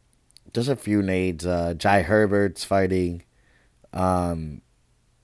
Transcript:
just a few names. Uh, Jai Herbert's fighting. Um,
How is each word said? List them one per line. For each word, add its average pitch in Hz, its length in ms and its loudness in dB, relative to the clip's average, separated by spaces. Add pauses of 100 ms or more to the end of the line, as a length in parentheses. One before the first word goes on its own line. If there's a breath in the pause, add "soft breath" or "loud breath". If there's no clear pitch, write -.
(540)
just 117 140 -2
a 139 80 0
few 104 260 0
names. 92 440 -2
Uh, 87 280 -2
Jai 98 280 2
Herbert's 101 640 2
fighting. 92 580 0 (680)
Um, 87 680 -2 (640)